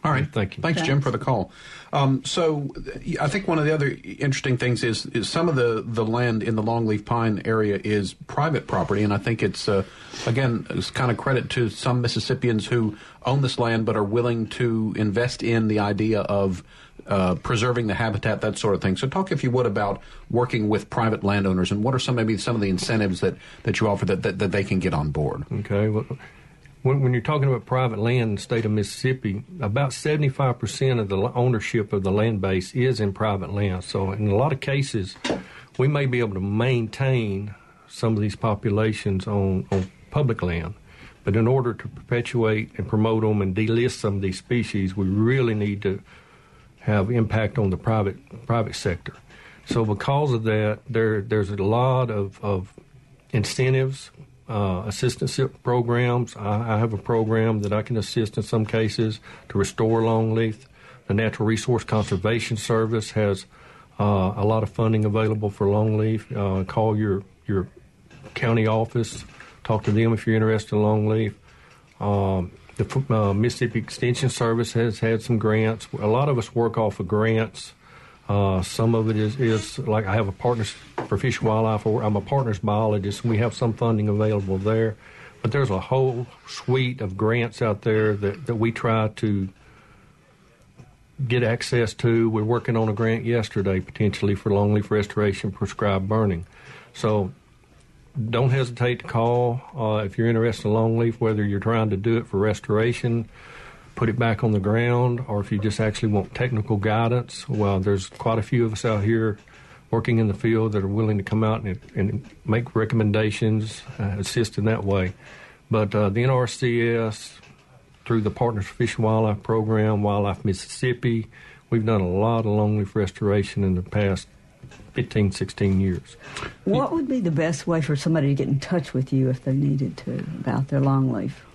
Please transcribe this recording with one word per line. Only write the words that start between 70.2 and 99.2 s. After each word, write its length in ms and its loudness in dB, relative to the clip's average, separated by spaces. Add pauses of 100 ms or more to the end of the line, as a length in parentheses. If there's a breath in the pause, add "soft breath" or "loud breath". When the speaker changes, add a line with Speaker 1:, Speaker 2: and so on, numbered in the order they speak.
Speaker 2:
you're 120 4
interested 400 2
in 40 4
longleaf. 520 2 (640 loud breath)
Um, 520 0 (260)
the, 360 0
uh, 200 2
Mississippi 460 0
Extension 500 -2
Service 440 0
has 260 0
had 220 2
some 180 0
grants. 480 2 (120)
A 80 0
lot 220 2
of 80 2
us 160 -6
work 240 0
off 220 0
of 80 -4
grants. 680 0 (560 loud breath)
Uh, 320 4
some 320 0
of 160 2
it 60 2
is, 240 0
is, 400 0
like, 260 0
I 80 -2
have 140 2
a 40 -4
Partners 440 -2 (320)
for 100 0
Fish 220 -2
and 80 0
Wildlife, 400 2
or 160 0
I'm 120 0
a 60 0
partners 380 0
biologist, 640 0
and 80 0
we 60 2
have 160 0
some 200 0
funding 360 0
available 480 0
there. 380 0 (460 loud breath)
But 120 -2
there's 160 0
a 100 0
whole 480 0 (180)
suite 560 -2
of 160 -6
grants 440 0
out 200 0
there 340 2
that, 300 -4
that 100 -2
we 160 2
try 360 0
to 420 -2 (1800 loud breath)
get 160 2
access 540 0
to. 340 4
We're 140 0
working 340 0
on 120 2
a 40 0
grant 320 0
yesterday, 540 0
potentially, 560 0
for 160 -2
longleaf 400 2
restoration, 600 0
prescribed 560 -2
burning. 380 0 (480 loud breath)
So 380 0 (1000)
don't 200 2
hesitate 500 0
to 60 -14
call, 560 2 (160)